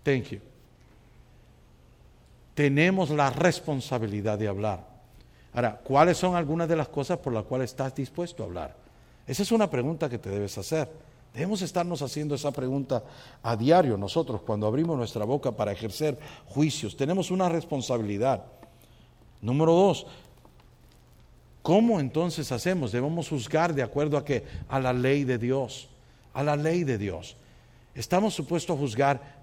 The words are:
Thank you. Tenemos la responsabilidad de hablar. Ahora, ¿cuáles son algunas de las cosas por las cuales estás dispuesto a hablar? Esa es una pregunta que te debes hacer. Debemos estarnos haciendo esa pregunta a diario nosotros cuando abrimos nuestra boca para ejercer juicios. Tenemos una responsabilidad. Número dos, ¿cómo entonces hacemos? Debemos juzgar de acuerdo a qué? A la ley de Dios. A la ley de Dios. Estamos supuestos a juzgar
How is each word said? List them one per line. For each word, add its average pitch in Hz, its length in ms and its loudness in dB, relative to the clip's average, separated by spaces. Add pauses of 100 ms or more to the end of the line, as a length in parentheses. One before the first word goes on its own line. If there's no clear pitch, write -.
Thank 135 220 0
you. 101 100 -10 (2250)
Tenemos 151 540 4
la 147 200 4
responsabilidad 113 1080 0
de 110 80 0
hablar. 101 500 -4 (560)
Ahora, 120 300 -2
¿cuáles 156 340 6
son 180 180 0
algunas 165 340 -2
de 165 80 2
las 147 100 -2
cosas 147 300 -4
por 131 160 -4
las 107 100 -2
cuales 127 280 -4
estás 131 220 -4
dispuesto 156 500 -8
a - 20 -6
hablar? 87 300 -10 (500)
Esa 131 180 -2
es - 80 0
una 214 180 4
pregunta 147 380 -2
que 120 100 -6
te - 120 -8
debes 101 280 -4
hacer. 151 320 -2 (440)
Debemos 185 280 -4
estarnos 170 400 -2
haciendo 147 340 -4
esa 143 160 -2
pregunta 131 520 -2 (400)
a 117 140 0
diario 135 400 6
nosotros 104 460 -2
cuando 107 220 -2
abrimos 151 320 0
nuestra 107 280 -4
boca 135 260 0
para 104 220 -2
ejercer 113 440 -4 (280)
juicios. 139 500 -2
Tenemos 165 340 0
una 180 200 2
responsabilidad. 120 960 0 (1000)
Número 151 320 4
dos, 185 340 6 (1600)
¿cómo 214 360 4
entonces 151 540 -2
hacemos? 139 400 -2
Debemos 143 340 -2
juzgar 156 460 0
de 135 100 0
acuerdo 147 340 0
a 143 60 -2
qué? 135 220 -2 (240)
A 135 100 0
la 127 140 0
ley 131 320 2
de 123 120 0
Dios. 123 520 -2 (440)
A 135 100 -4
la 147 120 2
ley 160 300 0
de 123 120 0
Dios. 95 380 -6 (580)
Estamos 185 400 0
supuestos 160 420 -2
a 135 40 -4
juzgar 135 640 0